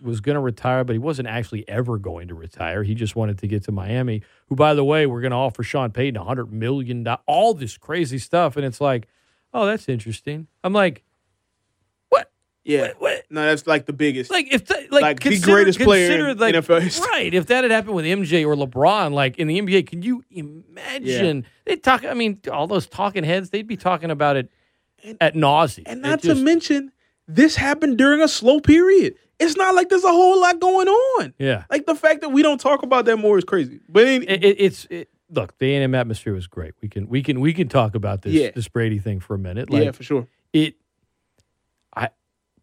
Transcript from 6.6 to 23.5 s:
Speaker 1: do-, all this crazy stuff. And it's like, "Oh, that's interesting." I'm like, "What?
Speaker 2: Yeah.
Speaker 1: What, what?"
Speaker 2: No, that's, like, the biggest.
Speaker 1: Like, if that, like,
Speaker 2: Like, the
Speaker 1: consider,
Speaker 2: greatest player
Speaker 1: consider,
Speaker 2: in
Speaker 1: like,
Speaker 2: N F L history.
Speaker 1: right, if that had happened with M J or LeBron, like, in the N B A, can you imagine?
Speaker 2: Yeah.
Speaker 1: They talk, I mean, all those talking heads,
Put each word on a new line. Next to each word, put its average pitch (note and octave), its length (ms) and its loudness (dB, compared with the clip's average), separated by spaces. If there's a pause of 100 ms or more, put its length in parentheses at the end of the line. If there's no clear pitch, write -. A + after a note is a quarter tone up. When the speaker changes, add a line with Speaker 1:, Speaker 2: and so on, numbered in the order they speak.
Speaker 1:
do-, A#2+ 120 -2 (100)
all F#3+ 280 2
this C3 240 -10
crazy D3 400 -4
stuff. D#3+ 380 0
And C#3+ 100 -2
it's A#2+ 140 -8
like, C3 280 -2 (460)
"Oh, A#3 120 0
that's G#3+ 220 -4
interesting." C3 600 -8 (160)
I'm F#3 80 -2
like, F#3 320 0 (1040)
"What? - 220 2 (340)
Speaker 2:
Yeah. C#3 240 0
Speaker 1:
What, - 120 -14
what?" - 280 -4
Speaker 2:
No, D#3 160 -6
that's, D3+ 220 0
like, D#3 200 0
the D3+ 60 -6
biggest. C3 380 -2
Speaker 1:
Like, C#4 220 -2
if G#3+ 140 -2
that, C#4+ 260 -6
like, C#4+ 100 6
Speaker 2:
Like, D3 180 0
the C#4 100 0
Speaker 1:
consider, G3 220 4
Speaker 2:
greatest G3 280 6
player F#3+ 280 6
Speaker 1:
consider, E3 200 2
Speaker 2:
in G#3+ 100 -4
Speaker 1:
like, A3+ 160 2
Speaker 2:
N E3 40 2
F D#3+ 120 -2
L E3 100 6
history. D#4+ 300 -2
Speaker 1:
right, A3 240 -2
if F3 120 0
that B3+ 180 2
had A3+ 80 0
happened A3 240 -2
with D#3 100 -2
M G3 160 -2
J D#3+ 220 0
or D3+ 100 0
LeBron, C#3+ 580 0
like, C3+ 260 -2
in D#3 100 -2
the E3+ 100 -2
N G#3 80 -2
B F#3 100 0
A, F3 60 4
can E3+ 200 -12
you B3 280 -4
imagine? E3 1120 -6
Speaker 2:
Yeah. - 60 -20 (140)
Speaker 1:
They F4 120 -2
talk, B3+ 280 0
I C4+ 100 -8
mean, A3 260 -4 (120)
all D3 160 -4
those F#3+ 180 -2
talking F#3+ 380 -6
heads, F3+ 260 -2